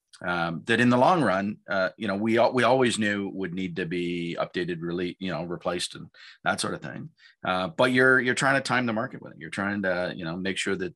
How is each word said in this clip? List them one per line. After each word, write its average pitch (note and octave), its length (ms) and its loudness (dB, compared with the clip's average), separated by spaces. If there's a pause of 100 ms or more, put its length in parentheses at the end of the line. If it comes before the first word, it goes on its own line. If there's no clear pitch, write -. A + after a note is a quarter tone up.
(220)
um, E2+ 440 -4
that A2+ 140 4
in B2 100 6
the B2 80 6
long D#3+ 240 6
run, G2 360 0 (120)
uh, F#2+ 280 0
you G#2+ 100 -6
know, G2 80 0
we A2 220 2
al-, A#2 160 4
we B2 100 4
always A#2+ 340 4
knew G2+ 360 -2
would F#2 200 -6
need F#2 220 -6
to F2+ 100 -2
be F2 540 -4
updated, F2 420 -4
really, F2 380 -4
you F#2+ 120 -6
know, D#2+ 120 -4
replaced F2 520 -6
and - 120 -16 (360)
that F#2+ 180 0
sort - 120 -4
of - 80 -10
thing. - 280 -12 (360)
Uh, F#2 220 -2
but B2 240 2
you're, B2+ 300 6
you're B2 120 2
trying C#3 220 2
to C3 60 0
time B2 240 0
the A2+ 80 0
market A#2 280 -6
with - 120 -16
it. - 60 -20
You're E2 100 -14
trying G2+ 320 -4
to, F2+ 340 -2
you F2+ 80 -10
know, E2+ 140 -6
make F#2 200 -4
sure G2 200 -2
that, F2+ 180 -6